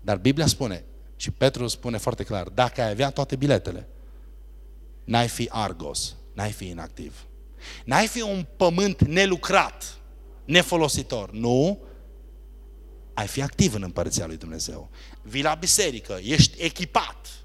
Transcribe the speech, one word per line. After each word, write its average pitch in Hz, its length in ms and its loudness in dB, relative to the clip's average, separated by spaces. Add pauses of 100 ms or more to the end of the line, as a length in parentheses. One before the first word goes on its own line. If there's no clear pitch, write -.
Dar 104 160 -2
Biblia 139 300 4
spune, - 380 0 (320)
și - 140 -6
Petru 127 360 2
spune 117 300 -4
foarte 110 260 -2
clar: 92 260 -4
„Dacă 123 340 2
ai 110 80 2
avea 131 200 2
toate 139 260 -2
biletele, 127 520 0 (1160)
n-ai 117 240 4
fi 117 240 -4
Argos, 90 640 -4 (180)
n-ai 104 200 -4
fi 98 140 -10
inactiv. 80 600 -12 (580)
N-ai 160 220 4
fi 233 140 -6
un 196 260 -4 (100)
pământ 185 460 4
nelucrat, 180 960 2 (460)
nefolositor.” 143 840 2
Nu, 123 480 4 (1400)
ai 107 120 -4
fi 135 160 -4
activ 139 320 2
în 101 80 -2
împărăția 85 440 -2
lui 80 100 -8
Dumnezeu. 80 540 -10 (320)
Vii 120 200 -4
la 151 120 2
biserică, 156 680 0
ești 151 400 0
echipat. 170 640 -4 (180)